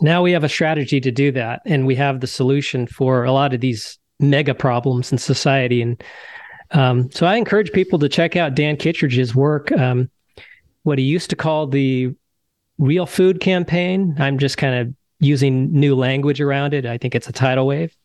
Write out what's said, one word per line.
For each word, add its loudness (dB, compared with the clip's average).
Now 4
we 2
have 0
a -2
strategy -2
to -2
do 0
that, -6
and 0
we 2
have -2
the -6
solution -2
for 0
a 2
lot 2
of -4
these -4
mega 2
problems -2
in 0
society. 0
And, -4
um, 2
so -2
I 2
encourage 0
people 0
to 2
check 0
out 0
Dan 2
Kittredge's 0
work, 0
um, 0
what 0
he 0
used -2
to -2
call -2
the 0
Real 2
Food 2
Campaign. 0
I'm 0
just -2
kind 0
of -4
using 2
new 4
language 0
around -2
it. -4
I -6
think -4
it's -2
a -12
tidal 0
wave. -4